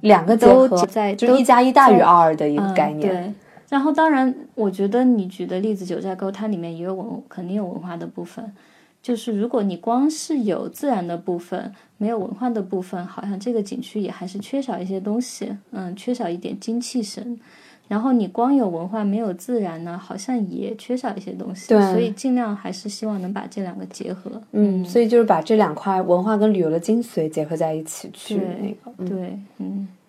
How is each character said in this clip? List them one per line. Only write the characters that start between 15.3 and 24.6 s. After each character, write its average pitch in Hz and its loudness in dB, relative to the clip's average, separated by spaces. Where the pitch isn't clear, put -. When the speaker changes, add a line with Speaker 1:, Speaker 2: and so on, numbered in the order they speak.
Speaker 2:
嗯， 185 -10
缺 247 -6
少 240 -4
一 170 -4
点 - -10
精 226 -4
气 240 -4
神。 220 -10
然 208 0
后 262 2
你 226 2
光 247 2
有 247 2
文 170 -6
化 214 -4
没 202 0
有 220 -2
自 233 -4
然 165 -6
呢， 175 -10
好 190 -12
像 247 -4
也 - -6
缺 247 -6
少 254 -4
一 - -10
些 - -12
东 185 -10
西。 - -16
Speaker 1:
对。 220 8
Speaker 2:
所 185 2
以 185 2
尽 254 -2
量 233 -2
还 202 -10
是 190 -10
希 220 -10
望 208 -4
能 180 -6
把 208 -8
这 202 -8
两 180 -8
个 190 -12
结 190 -10
合。 190 -12
Speaker 1:
嗯， 202 2